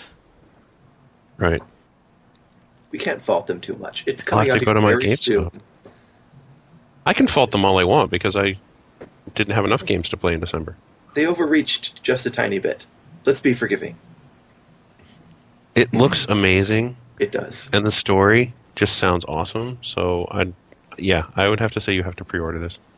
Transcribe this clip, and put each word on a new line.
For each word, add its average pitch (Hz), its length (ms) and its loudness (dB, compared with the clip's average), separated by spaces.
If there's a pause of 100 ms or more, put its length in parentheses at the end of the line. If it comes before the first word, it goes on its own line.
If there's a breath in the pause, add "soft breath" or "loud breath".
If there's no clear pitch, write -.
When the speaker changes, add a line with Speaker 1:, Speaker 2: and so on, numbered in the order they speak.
(1400 loud breath)
Speaker 1:
Right. 85 260 0 (1300)
Speaker 2:
We - 80 -10
can't - 240 -6
fault 87 240 -2
them 87 120 -6
too - 180 -10
much. - 280 -12
It's 139 160 -4 (100)
Speaker 1:
I'll 113 80 4
have 120 100 4
Speaker 2:
coming 120 100 2
Speaker 1:
to - 60 -2
Speaker 2:
out - 0 -
Speaker 1:
go 107 100 4
to 107 60 4
my 104 100 6
Speaker 2:
very 117 140 2
Speaker 1:
GameStop. 104 120 2
Speaker 2:
soon. 98 440 0 (1500)
Speaker 1:
I 170 60 2
can 269 120 4
fault 131 240 4
them 98 160 2
all 95 140 6
I 90 60 4
want 104 260 4
because 95 260 0
I 98 180 2 (800)
didn't 98 220 -2
have 101 100 2
enough 110 200 2
games 87 240 -2
to - 80 -6
play 87 180 0
in 80 60 -4
December. 85 340 -6 (400)
Speaker 2:
They 151 100 2
overreached 160 800 -2
just 127 240 -2
a - 20 -2
tiny 101 300 -2
bit. - 260 -6 (400)
Let's - 140 2
be 143 160 2
forgiving. 92 400 -6 (1800)
Speaker 1:
It 120 180 2
looks 120 340 2
amazing. 104 680 2 (220)
Speaker 2:
It - 120 0
does. - 420 -8
Speaker 1:
And 104 120 2
the 107 60 0
story 107 640 4 (220)
just - 220 0
sounds 90 300 0
awesome. 110 540 -6
So, 87 500 -4
I, 92 200 -2 (460)
yeah, 87 260 0 (120)
I 98 120 2
would 107 120 0
have 110 140 -2
to 107 80 -6
say 101 120 -2
you 92 100 -2
have 90 140 -8
to - 80 -14
pre-order 82 340 -6
this. 85 200 -10 (180)